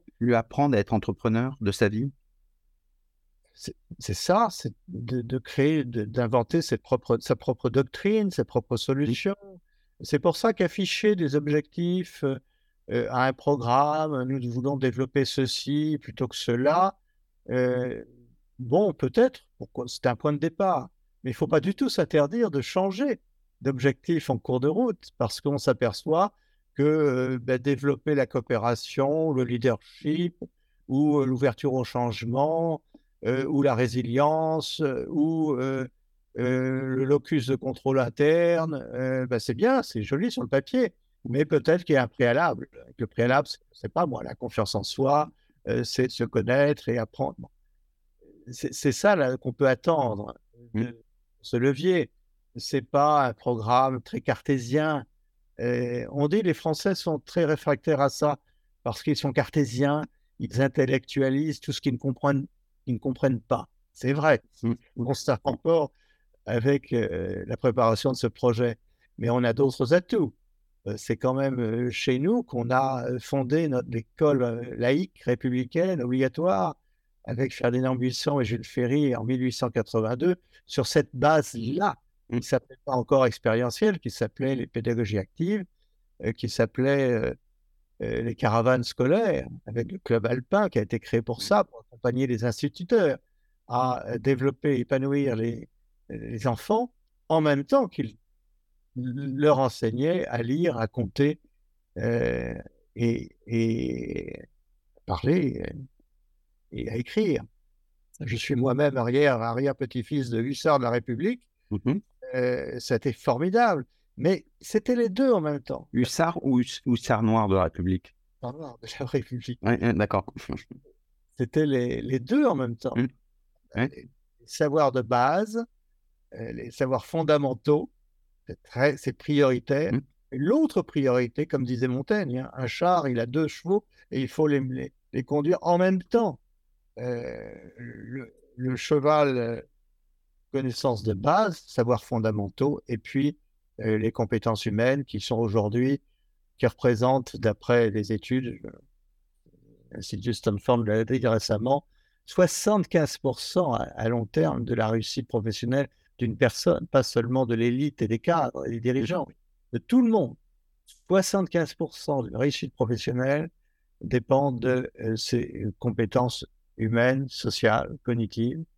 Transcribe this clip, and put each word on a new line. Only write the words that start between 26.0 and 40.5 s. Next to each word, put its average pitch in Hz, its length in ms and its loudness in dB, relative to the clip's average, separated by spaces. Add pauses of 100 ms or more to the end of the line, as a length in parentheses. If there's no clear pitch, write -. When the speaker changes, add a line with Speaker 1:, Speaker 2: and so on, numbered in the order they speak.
Speaker 2:
que, 139 100 0
euh, 131 580 2
ben, 127 160 0
développer 139 560 0
la 135 140 2
coopération, 135 1040 0
le 131 140 0
leadership, 135 880 -2 (540)
ou, 147 300 4
euh, 135 60 2
l'ouverture 127 480 0
au 127 120 -2
changement, 139 1000 -2 (420)
euh, 131 200 0
ou 143 180 0
la 135 100 4
résilience, 139 1080 0
euh, 127 260 -2
ou, 156 460 0
euh, 131 340 -2 (500)
euh, 127 440 0
le 131 240 -2
locus 139 420 2
de 131 80 0
contrôle 135 440 -2
interne, 156 920 2
euh, 127 320 -2
ben, 123 140 -2
c'est 123 140 -4
bien, 233 300 2
c'est - 200 -6
joli 170 280 -2
sur 254 100 -6
le 233 80 -6
papier, 254 440 0 (340)